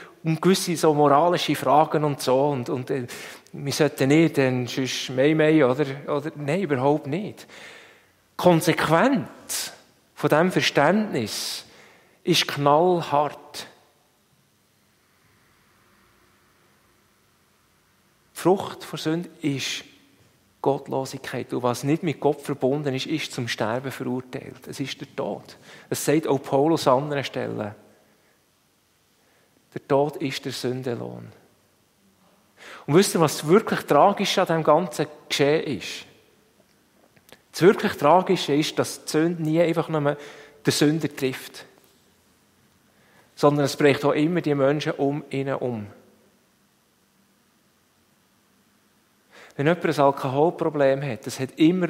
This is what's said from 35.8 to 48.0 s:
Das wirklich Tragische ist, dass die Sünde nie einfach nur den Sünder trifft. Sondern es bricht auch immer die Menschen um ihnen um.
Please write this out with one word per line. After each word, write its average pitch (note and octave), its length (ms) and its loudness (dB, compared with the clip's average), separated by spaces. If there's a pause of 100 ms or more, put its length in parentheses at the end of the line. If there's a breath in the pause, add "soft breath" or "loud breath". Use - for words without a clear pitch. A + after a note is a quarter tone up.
Das - 100 -8
wirklich G3+ 320 4
Tragische E3+ 600 2
ist, D3+ 240 0
dass - 260 -4
die - 60 -12
Sünde E3 320 0
nie D#3 180 0
einfach E3 280 0
nur D3 280 0 (480 loud breath)
den C#3 80 2
Sünder D3+ 420 0
trifft. - 500 -8 (1700 soft breath)
Sondern D3 300 2
es C3+ 120 -2
bricht D3 280 2
auch C#3+ 80 2
immer D#3+ 280 0
die D3 140 0
Menschen C#3+ 380 0
um C#3+ 380 -4
ihnen C3+ 240 -6
um. A#2+ 320 -6 (3750 loud breath)